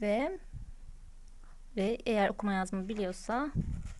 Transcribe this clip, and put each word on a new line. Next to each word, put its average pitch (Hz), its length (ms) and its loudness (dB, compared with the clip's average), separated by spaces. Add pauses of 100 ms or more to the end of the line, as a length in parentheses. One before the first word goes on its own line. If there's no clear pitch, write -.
ve, 247 380 4 (1400)
ve 208 300 4
eğer 214 240 6
okuma 208 240 2
yazma 190 340 0
biliyorsa 214 640 0 (500)